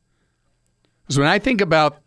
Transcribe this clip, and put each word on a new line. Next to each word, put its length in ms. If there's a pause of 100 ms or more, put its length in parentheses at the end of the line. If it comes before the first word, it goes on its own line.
(1080)
'Cause 100
when 100
I 100
think 220
about 460